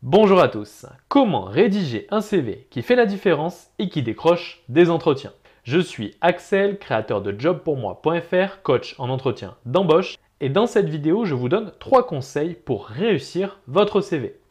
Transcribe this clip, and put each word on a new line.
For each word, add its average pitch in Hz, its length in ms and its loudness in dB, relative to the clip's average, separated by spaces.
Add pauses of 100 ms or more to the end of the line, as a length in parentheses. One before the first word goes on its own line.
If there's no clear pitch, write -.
Bonjour 190 300 6
à 156 80 6
tous. - 400 -8 (220)
Comment 208 320 2
rédiger 139 720 0
un 214 80 0
C 202 200 0
V 107 300 -8
qui 120 120 -8
fait 247 120 2
la 247 120 4
différence 180 760 -2
et 202 80 -4
qui 151 160 -4
décroche 160 640 0
des 160 200 6
entretiens ? 156 440 0 (320)
Je 143 160 0
suis 113 400 -6
Axel, 196 580 0
créateur 110 440 -4
de 101 140 -6
Job 156 280 -2
pour 151 120 -2
moi 101 260 -8
point 170 180 0
F 165 100 -12
R, 185 320 -2
coach - 380 -2
en 123 80 -6
entretien 123 480 -6 (100)
d'embauche. 170 500 2 (240)
Et 139 80 -4
dans 196 200 0
cette 196 200 0
vidéo, 156 360 -2
je 165 100 -2
vous 123 140 -4
donne 196 320 -2
trois 247 260 2
conseils 151 480 -6
pour 120 320 -6
réussir 180 800 -4
votre 202 340 2
C 170 180 -4
V. 117 200 -8 (120)